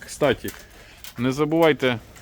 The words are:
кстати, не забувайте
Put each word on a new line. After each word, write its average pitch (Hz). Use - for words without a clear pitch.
кстати, -
не 127
забувайте 147